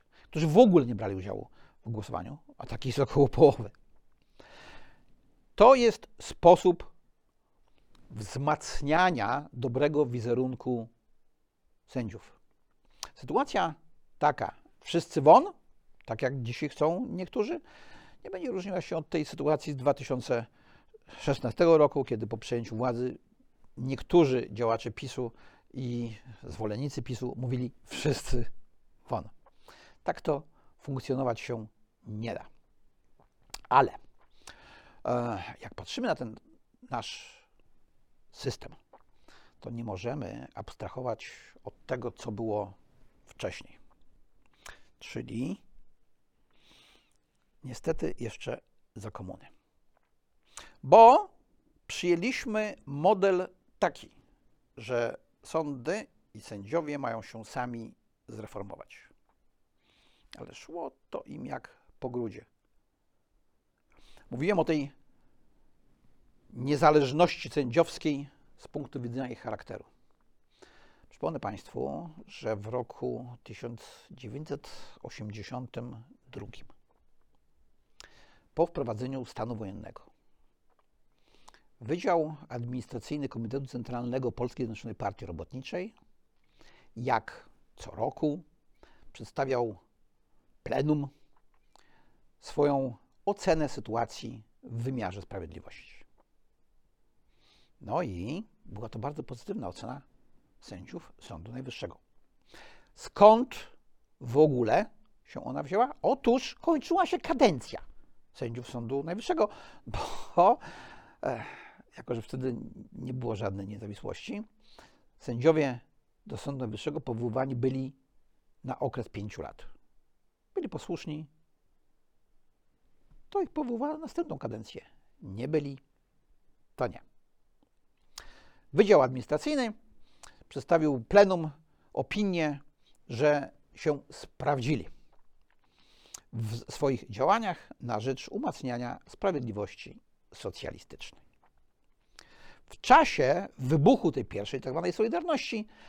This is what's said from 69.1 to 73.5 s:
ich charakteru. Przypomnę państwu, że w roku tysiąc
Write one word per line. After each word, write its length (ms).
ich 120
charakteru. 440
Przypomnę 320
państwu, 680
że 300
w 100
roku 760
tysiąc 680